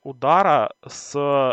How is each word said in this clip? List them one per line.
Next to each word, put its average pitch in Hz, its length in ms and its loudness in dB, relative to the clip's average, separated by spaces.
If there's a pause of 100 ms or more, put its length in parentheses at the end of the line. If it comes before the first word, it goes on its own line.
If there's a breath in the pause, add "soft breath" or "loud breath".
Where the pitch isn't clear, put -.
удара 139 680 2 (160)
с - 300 -14 (360)